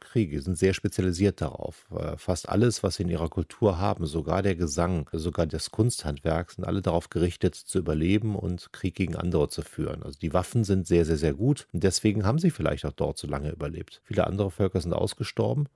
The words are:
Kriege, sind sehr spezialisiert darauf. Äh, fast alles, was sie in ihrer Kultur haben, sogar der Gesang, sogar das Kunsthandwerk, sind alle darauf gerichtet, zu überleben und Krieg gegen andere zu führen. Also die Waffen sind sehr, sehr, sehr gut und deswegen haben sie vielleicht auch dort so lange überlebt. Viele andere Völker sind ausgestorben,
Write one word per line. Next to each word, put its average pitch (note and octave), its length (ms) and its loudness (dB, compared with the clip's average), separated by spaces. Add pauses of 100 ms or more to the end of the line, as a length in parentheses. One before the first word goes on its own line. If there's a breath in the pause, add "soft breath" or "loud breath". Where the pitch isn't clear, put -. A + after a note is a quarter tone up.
Kriege, D2+ 400 -2
sind E2+ 180 -2
sehr F#2+ 160 4
spezialisiert F#2 680 0
darauf. - 460 -6 (100)
Äh, D#2 200 -4
fast - 320 -4
alles, A2 340 2
was F#2+ 140 0
sie G2+ 80 -4
in F2 40 0
ihrer E2 200 0
Kultur F#2 500 0
haben, G2 280 0
sogar D#2+ 360 0
der G2 120 2
Gesang, E2+ 580 0
sogar E2 340 0
das D#2 240 -6
Kunsthandwerk, E2 840 0
sind - 120 -8
alle F#2 180 -2
darauf E2+ 280 0
gerichtet, F2 460 2
zu - 220 -4
überleben F#2 580 2
und - 360 -6
Krieg - 220 -4
gegen E2 220 -2
andere D#2+ 320 2
zu - 140 -6
führen. D2 400 -6
Also - 180 -12
die D#2 120 -2
Waffen F2+ 320 2
sind F#2+ 220 2
sehr, E2+ 180 6
sehr, D#2+ 120 2
sehr D2 180 0
gut C3 380 0
und E2+ 100 0
deswegen G2+ 420 2
haben B2 140 2
sie E3+ 120 4
vielleicht D2 360 -2
auch C#2+ 60 -4
dort - 260 -2
so - 80 -10
lange C#2+ 240 -4
überlebt. E2 540 -8
Viele G2 220 0
andere F#2+ 240 -2
Völker F#2+ 300 0
sind E2 120 -2
ausgestorben, A2+ 840 -2